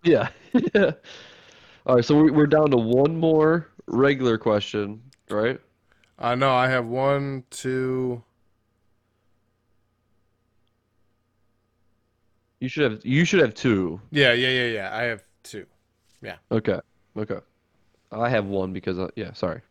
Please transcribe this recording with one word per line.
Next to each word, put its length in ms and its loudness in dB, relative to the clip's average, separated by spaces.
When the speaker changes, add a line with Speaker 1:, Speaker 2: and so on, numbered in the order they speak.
Speaker 1:
Yeah. 280 2
<laughs> 220 0
Yeah. 160 4
All 80 2
right, 100 4
so 160 4
we, 120 6
we're 160 4
down 240 4
to 40 4
one 400 2
more 520 2
regular 500 2
question, 640 -2
right? 300 -2
Speaker 2:
Uh, 160 -2
no, 180 0
I 140 2
have 200 -2
one, 640 -2
two. 760 -4
Speaker 1:
You 80 -6
should 240 0
have, 120 -12
you 200 2
should 160 2
have 140 2
two. 460 -2
Speaker 2:
Yeah, 220 2
yeah, 160 0
yeah, 160 0
yeah. 300 -6
I 60 -4
have 220 -8
two. 240 -16
Yeah. 140 -14
Speaker 1:
Okay. 260 0
Okay. 220 -8
I 160 -2
have 180 0
one 260 -4
because, 280 -6
uh, 160 -6
yeah, 160 -10
sorry. 380 -6